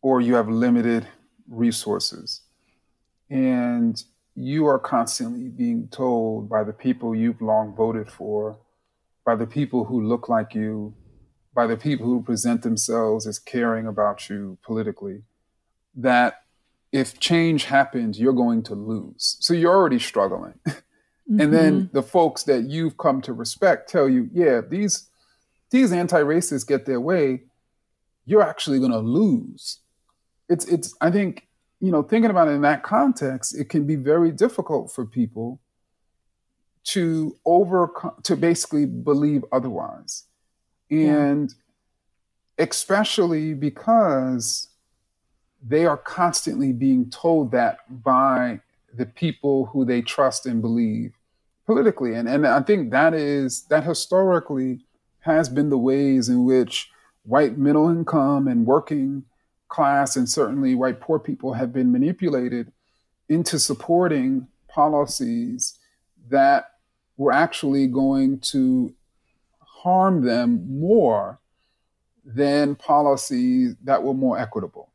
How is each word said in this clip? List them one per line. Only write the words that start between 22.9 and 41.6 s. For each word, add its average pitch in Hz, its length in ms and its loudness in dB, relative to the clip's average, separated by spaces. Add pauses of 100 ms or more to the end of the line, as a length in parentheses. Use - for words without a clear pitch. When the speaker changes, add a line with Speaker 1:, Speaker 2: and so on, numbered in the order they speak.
Speaker 1:
come 135 240 0
to 131 100 -10
respect 123 580 -2
tell 147 180 2
you, 127 240 2
"Yeah, 151 280 2
these, 190 480 -4 (600)
these 247 200 4
anti-racists 165 720 0
get 135 220 -2
their 127 140 -2
way, 143 420 0 (840)
you're 208 160 6
actually - 360 0
gonna 123 220 2
lose." 131 800 -2 (680)
It's, 175 180 -2
it's, 160 340 -2
I 165 100 2
think, 196 380 -2 (320)
you 185 100 0
know, 147 140 0
thinking 220 260 2
about 175 160 4
it 151 60 0
in 143 80 0
that 143 240 2
context, 202 760 -2
it 143 100 -8
can 147 200 -2
be 156 80 0
very 156 340 2
difficult 160 600 -2
for 127 120 -8
people 113 560 -6 (1200)
to 160 600 -2
overcome, 175 800 0
to 180 140 0
basically 151 500 0
believe 139 640 0
otherwise. - 760 -6 (600)
Speaker 2:
Yeah. 151 240 2
Speaker 1:
And 143 420 0 (1000)